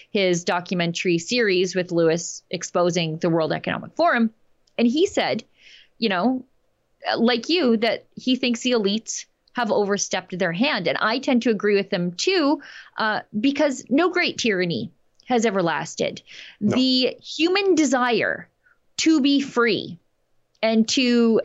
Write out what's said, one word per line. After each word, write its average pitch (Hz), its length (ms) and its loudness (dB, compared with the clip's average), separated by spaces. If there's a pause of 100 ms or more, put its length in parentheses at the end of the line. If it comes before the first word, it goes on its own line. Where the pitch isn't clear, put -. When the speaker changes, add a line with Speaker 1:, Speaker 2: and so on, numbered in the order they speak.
(100)
Speaker 1:
his 180 340 0
documentary 175 760 -2
series 185 560 0
with 180 180 -2
Lewis 170 580 0
exposing 170 680 -2
the 170 120 0
World 165 220 0
Economic - 420 -6
Forum. 262 360 2 (460)
And 233 120 2
he 302 180 2
said, 185 380 -2 (540)
you 226 100 -2
know, 208 360 0 (720)
like 233 320 2
you, 294 280 2
that 214 300 -2 (100)
he 254 180 -2
thinks 247 280 -2
the 247 100 0
elites 214 540 -2 (280)
have 233 160 -2
overstepped 196 680 -2
their 175 140 0
hand. 220 360 -2
And 139 120 -2
I 247 180 0
tend 262 240 0
to 247 80 2
agree 208 260 2
with 196 120 0
them 175 240 -2
too, 302 480 0 (380)
uh, 214 220 -2 (200)
because 277 480 0
no 330 220 2
great 349 280 -2
tyranny 180 520 -2 (360)
has 233 200 2
ever 196 160 0
lasted. 160 580 -4 (400)
Speaker 2:
No. 208 140 0
Speaker 1:
The 254 480 2
human 370 520 0
desire 240 760 0 (500)
to 320 220 4
be 277 200 4
free 226 580 -2 (640)
and 220 260 2
to 240 560 4